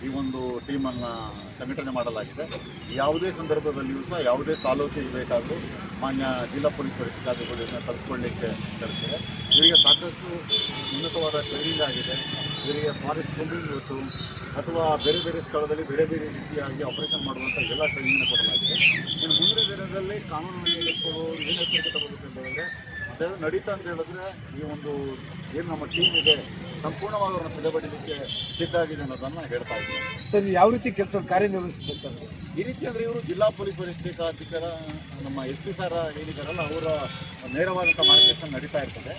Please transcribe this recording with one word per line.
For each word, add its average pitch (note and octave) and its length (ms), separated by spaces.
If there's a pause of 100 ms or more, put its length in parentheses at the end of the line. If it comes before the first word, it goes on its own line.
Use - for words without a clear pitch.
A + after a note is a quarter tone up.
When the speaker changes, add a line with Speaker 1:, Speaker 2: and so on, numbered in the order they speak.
Speaker 1:
ಈ C3 40 (120)
ಒಂದು C3 200 (260)
ಟೀಮನ್ನು B2+ 460 (460)
ಸಂಘಟನೆ C3+ 400
ಮಾಡಲಾಗಿದೆ. A#2 480 (540)
ಯಾವುದೇ D#3+ 300 (100)
ಸಂದರ್ಭದಲ್ಲಿಯೂ C#3+ 720
ಸಹ F3 100 (100)
ಯಾವುದೇ C#3 240 (120)
ತಾಲೂಕಿಗೆ C#3 520
ಬೇಕಾದರೂ B2 400 (440)
ಮಾನ್ಯ C3+ 240 (280)
ಜಿಲ್ಲಾ C#3+ 240
ಪೊಲೀಸ್ C3+ 240
ವರಿಷ್ಠಾಧಿಕಾರಿಗಳನ್ನ A#2+ 880
ಕಳಿಸ್ಕೊಳ್ಳಿಕ್ಕೆ A#2+ 640 (300)
ಹೇಳ್ತೇವೆ. - 380 (360)
ಇವರಿಗೆ - 320
ಸಾಕಷ್ಟು F3 420 (680)
ಉನ್ನತವಾದ D#3+ 400 (140)
ಟ್ರೈನಿಂಗ್ D3+ 380
ಆಗಿದೆ. - 280 (480)
ಇವರಿಗೆ D3 280 (100)
ಫಾರೆಸ್ಟ್ C#3+ 360
ಕೂಂಬಿಂಗ್ D#3+ 380
ಗೊತ್ತು C3+ 220 (600)
ಅಥವಾ E3 240 (220)
ಬೇರೆ D3+ 200
ಬೇರೆ E3 220
ಸ್ಥಳದಲ್ಲಿ D3+ 440
ಬೇರೆ D3+ 200
ಬೇರೆ D#3 240
ರೀತಿಯಾಗಿ C#3 540
ಆಪರೇಷನ್ - 380
ಮಾಡುವಂಥ C3 300 (160)
ಎಲ್ಲ - 200
ಟ್ರೈನಿಂಗ್ - 380
ಕೊಡಲಾಗಿದೆ. - 440 (480)
ಇನ್ನು D#3+ 160
ಮುಂದಿನ - 320
ದಿನದಲ್ಲಿ F#3+ 460 (160)
ಕಾನೂನು F3 300 (120)
ಏನ್ D#3+ 880
ಎಚ್ಚರಿಕೆ - 320
ತಗೋಬೇಕು - 320
ಅಂತ - 140
ಹೇಳಿದ್ರೆ, - 240 (460)
ಅದೇನಾದ್ರು F3+ 360
ನಡೀತಾ F#3+ 280
ಅಂತ F#3+ 160
ಹೇಳಿದ್ರೆ F3 360 (320)
ಈ D3+ 40 (120)
ಒಂದು C#3+ 180 (640)
ಏನು E3+ 160
ನಮ್ಮ D3+ 120 (100)
ಟೀಮ್ - 280
ಇದೆ - 140 (480)
ಸಂಪೂರ್ಣವಾಗಿ G3 520
ಅವ್ರನ್ನ D#3+ 200
ಸದೆಬಡಿಲಿಕ್ಕೆ D#3 580 (420)
ಸಿದ್ಧ E3+ 260
ಆಗಿದೆ D3+ 220
ಅನ್ನೋದನ್ನ C3 340 (120)
ಹೇಳ್ತಾ - 300
ಇದ್ದೀನಿ. - 200 (300)
Speaker 2:
ಸರ್, G3+ 160 (100)
ಯಾವ F#3 180
ರೀತಿ B3 140 (100)
ಕೆಲಸ G3 160 (160)
ಕಾರ್ಯನಿರ್ವಹಿಸುತ್ತೆ F#3 680
ಸರ್? C3 160 (420)
Speaker 1:
ಈ G3 80
ರೀತಿ B3+ 220
ಅಂದ್ರೆ A3+ 180
ಇವರು A#3 220
ಜಿಲ್ಲಾ G#3+ 180 (100)
ಪೊಲೀಸ್ G3 240
ವರಿಷ್ಠಾಧಿಕಾರ E3 840 (600)
ನಮ್ಮ C#3 120 (160)
ಎಸ್ - 120
ಪಿ G3 140
ಸರ್ F3 160 (260)
ಏನಿದಾರಲ್ಲ, D3 400 (100)
ಅವರ D#3+ 160 (680)
ನೇರವಾದಂಥ F3+ 440 (100)
ಮಾರ್ಗದರ್ಶನ G3 480
ನಡೀತಾ C#3+ 280
ಇರ್ತದೆ. B2 340